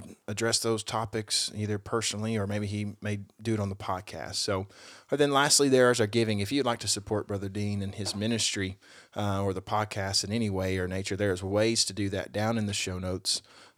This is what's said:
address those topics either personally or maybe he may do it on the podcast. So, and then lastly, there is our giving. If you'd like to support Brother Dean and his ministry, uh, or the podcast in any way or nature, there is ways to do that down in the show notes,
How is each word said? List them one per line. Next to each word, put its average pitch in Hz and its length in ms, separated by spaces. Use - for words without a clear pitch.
address 113 320
those 113 240
topics 110 720
either 104 240
personally 110 600
or 98 100
maybe 104 180
he 104 360
may 104 180
do 113 140
it 107 60
on 101 100
the 98 60
podcast. 92 600
So, 98 320
and 143 80
then 143 120
lastly, 143 380
there 127 220
is 120 80
our 110 80
giving. 110 320
If 98 120
you'd 135 140
like 117 140
to 107 80
support 104 400
Brother 98 220
Dean 101 340
and 98 100
his 98 220
ministry, 104 600
uh, 98 280
or 98 100
the 92 80
podcast 104 640
in 98 80
any 110 180
way 95 300
or 90 80
nature, 95 300
there 101 160
is 92 100
ways 107 420
to 98 80
do 101 160
that 95 220
down 110 260
in 107 80
the 101 80
show 92 260
notes, 92 420